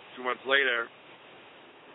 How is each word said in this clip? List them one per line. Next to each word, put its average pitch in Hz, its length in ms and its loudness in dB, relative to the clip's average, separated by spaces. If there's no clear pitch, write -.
two 127 80 -8
months 120 200 -2
later, 127 440 4